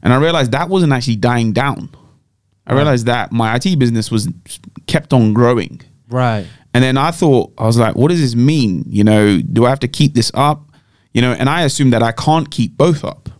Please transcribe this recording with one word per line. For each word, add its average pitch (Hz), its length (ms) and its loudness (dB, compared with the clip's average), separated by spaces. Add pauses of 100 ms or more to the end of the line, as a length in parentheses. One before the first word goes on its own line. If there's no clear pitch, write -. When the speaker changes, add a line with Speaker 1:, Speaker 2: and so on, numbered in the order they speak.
Speaker 1:
And - 100 2
I 127 40 4
realized 147 360 0
that 156 160 -4
wasn't 175 240 2
actually 120 240 -2
dying 117 360 0
down. 135 360 -4 (760)
I - 60 -4
Speaker 2:
Right. 127 60 2
Speaker 1:
realized 135 280 0
that 120 260 -2
my 113 220 0
I 123 40 0
T 185 180 0
business 117 340 0
was 110 180 -2 (580)
kept - 260 -4
on 113 200 4
growing. 120 480 0 (280)
Speaker 2:
Right. 117 380 -2 (280)
Speaker 1:
And 123 80 4
then 131 140 0
I 143 140 0
thought, 143 480 0
I - 80 -4
was 113 100 2
like, 113 200 2
"What 135 140 2
does 175 100 0
this 123 140 0
mean? 123 540 0
You 101 160 0
know, 104 360 4
do 113 260 0
I 123 40 2
have 139 100 -2
to 123 80 -4
keep 147 260 0
this 117 200 0
up?" 147 360 -2 (420)
You 120 100 0
know, 123 100 0
and 127 180 -2
I 170 120 -2
assume 139 280 0
that 113 120 2
I 117 100 0
can't 156 380 -2
keep - 260 -4
both 151 280 0
up. - 240 -12 (100)